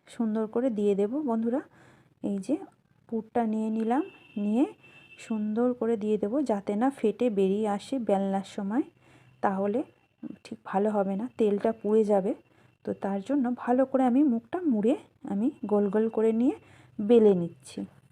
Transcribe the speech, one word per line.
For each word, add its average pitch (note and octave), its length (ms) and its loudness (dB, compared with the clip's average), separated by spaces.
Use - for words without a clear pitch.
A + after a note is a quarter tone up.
সুন্দর A3 400 -4
করে A#3+ 240 -2
দিয়ে G#3 240 0
দেব G#3 220 0
বন্ধুরা। A#3+ 440 -2
এই G3+ 160 -4
যে B3 180 -2
পুরটা A3+ 400 -4
নিয়ে A3 240 -2
নিলাম, A3+ 400 -2
নিয়ে A3 380 0
সুন্দর A3 560 -2
করে A#3 220 0
দিয়ে G#3+ 220 0
দেব, G#3+ 240 -2
যাতে G#3 340 -2
না B3 140 2
ফেটে A#3 400 0
বেরিয়ে G3 380 0
আসে G3+ 300 -4
বেলনার G3 460 0
সময়, G#3+ 380 -4
তাহলে G3+ 420 0
ঠিক - 200 -14
ভালো G#3 260 0
হবে G3 260 -2
না, A3+ 120 -6
তেলটা G#3 340 2
পুড়ে A3 320 2
যাবে। G3+ 300 2
তো G3+ 100 -4
তার G3 260 -4
জন্য B3 360 -2
ভালো B3+ 300 2
করে C4 180 2
আমি B3+ 180 4
মুখটা C#4 380 0
মুড়ে A#3+ 360 2
আমি G3+ 280 -2
গোল G3+ 240 0
গোল A3 180 0
করে A3 240 0
নিয়ে B3+ 240 0
বেলে G#3+ 340 8
নিচ্ছি। F3+ 520 -6